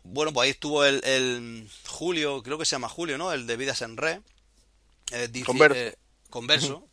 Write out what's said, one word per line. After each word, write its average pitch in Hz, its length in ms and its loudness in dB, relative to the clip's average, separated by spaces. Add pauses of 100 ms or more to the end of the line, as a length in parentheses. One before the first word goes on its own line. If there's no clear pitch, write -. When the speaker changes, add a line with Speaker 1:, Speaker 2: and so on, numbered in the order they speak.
Speaker 1:
bueno, 143 280 -2
pues 123 140 2
ahí 139 40 4
estuvo 147 340 2
el, 139 200 6
el 120 640 0 (200)
Julio, 151 540 -2
creo 131 160 -6
que 160 60 -4
se - 80 0
llama 123 160 -2
Julio, 160 300 -4
¿no? 175 140 -2
El 127 140 -4
de 117 100 -2
Vidas 131 260 -2
en 113 140 -10
Red. 160 240 -2 (880)
Eh, 120 200 -4
dice, 123 160 -8
Speaker 2:
Converso. 131 300 6
Speaker 1:
eh, 117 200 -4 (340)
Converso, 139 480 0
Speaker 2:
Ujú. - 140 -20